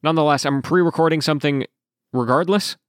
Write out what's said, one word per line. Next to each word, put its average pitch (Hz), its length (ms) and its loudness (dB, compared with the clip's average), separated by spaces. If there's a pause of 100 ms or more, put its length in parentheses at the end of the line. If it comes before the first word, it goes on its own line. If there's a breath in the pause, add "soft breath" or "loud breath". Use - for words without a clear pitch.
Nonetheless, 151 440 0
I'm 139 160 -2
pre-recording 165 580 2
something 147 460 -2 (480)
regardless 151 640 0 (100)